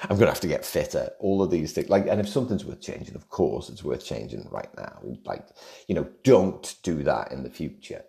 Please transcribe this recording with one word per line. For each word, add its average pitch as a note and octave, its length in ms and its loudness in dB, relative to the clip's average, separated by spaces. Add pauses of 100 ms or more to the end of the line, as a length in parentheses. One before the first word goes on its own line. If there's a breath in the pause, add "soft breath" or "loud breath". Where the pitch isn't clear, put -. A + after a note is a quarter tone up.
I'm G2+ 140 2
gonna G2 140 8
have - 100 -4
to F2 80 -2
get - 160 0
fitter." - 540 -2
All G2 240 2
of F2+ 80 2
these D#2 220 0
things. - 160 -2
Like, G2 180 4
and G#2 140 2
if G2+ 80 -2
something's A2+ 360 0
worth - 180 -12
changing, - 340 -12
of - 140 -14
course C2+ 380 0
it's A#1+ 140 -16
worth B1 220 -4
changing A1 480 -8
right - 240 -10
now. - 240 -14 (240)
Like, - 240 -8 (400 loud breath)
you G2+ 80 0
know, D2+ 100 -2 (160)
don't G2 600 6
do D#2+ 180 -2
that C#2 300 0
in C2+ 100 -8
the B1 80 -10
future. - 580 -10